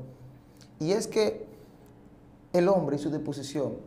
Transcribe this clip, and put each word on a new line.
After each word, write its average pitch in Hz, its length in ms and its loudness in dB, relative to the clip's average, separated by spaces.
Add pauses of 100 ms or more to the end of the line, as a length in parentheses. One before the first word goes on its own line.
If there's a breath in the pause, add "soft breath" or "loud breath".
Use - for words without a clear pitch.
(800 soft breath)
y 156 140 0
es 220 140 0
que 214 400 0 (1040 soft breath)
el 175 160 6
hombre 156 280 4
y - 20 -4
su - 120 -4
disposición, 143 680 -4 (100)